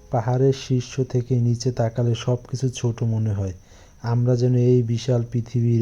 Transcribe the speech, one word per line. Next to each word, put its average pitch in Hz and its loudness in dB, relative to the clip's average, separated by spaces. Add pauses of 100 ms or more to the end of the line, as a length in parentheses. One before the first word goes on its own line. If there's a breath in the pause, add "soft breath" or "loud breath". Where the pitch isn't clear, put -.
(120)
পাহাড়ের 127 2
শীর্ষ 127 -2 (160)
থেকে 123 -2
নিচে 120 0
তাকালে 120 0
সব 123 -2 (100)
কিছু 131 -4
ছোট 120 -4
মনে 110 0
হয়। 95 -4 (480 loud breath)
আমরা 120 2
যেন 123 2 (140)
এই 123 6
বিশাল 117 0
পৃথিবীর 117 0